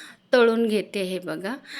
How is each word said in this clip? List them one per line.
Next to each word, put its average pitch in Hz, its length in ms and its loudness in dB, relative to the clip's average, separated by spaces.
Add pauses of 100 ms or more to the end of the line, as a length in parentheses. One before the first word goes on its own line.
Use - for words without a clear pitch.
(320)
तळून 233 340 4
घेते. 208 360 -2
हे 185 160 -6
बघा, 180 360 -8 (260)